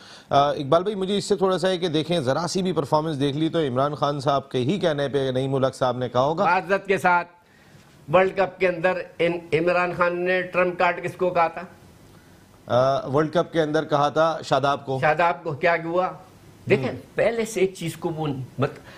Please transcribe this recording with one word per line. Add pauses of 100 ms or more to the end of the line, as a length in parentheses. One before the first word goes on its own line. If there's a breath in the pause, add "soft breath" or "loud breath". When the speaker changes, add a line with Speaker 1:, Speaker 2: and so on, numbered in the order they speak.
(320 loud breath)
Speaker 1:
आ,
इकबाल
भाई,
मुझे
इससे
थोड़ा
सा
है
कि
देखें,
ज़रा
सी
भी
परफॉर्मेंस
देख
ली
तो
इमरान
खान
साहब
के
ही
कहने
पे
नईमुल
हक
साहब
ने
कहा
होगा।
Speaker 2:
माजरत
के
साथ, (840 soft breath)
वर्ल्ड
कप
के
अंदर (160)
इन-,
इमरान
खान
ने
ट्रम्प
कार्ड
किसको
कहा
था? (960 soft breath)
Speaker 1:
आ,
वर्ल्ड
कप
के
अंदर
कहा
था
शादाब
को।
Speaker 2:
शादाब
को।
क्या
हुआ? (480)
देखें,
Speaker 1:
हम्म।
Speaker 2:
पहले
से
एक
चीज
को
वो (320)
मत-, (160 loud breath)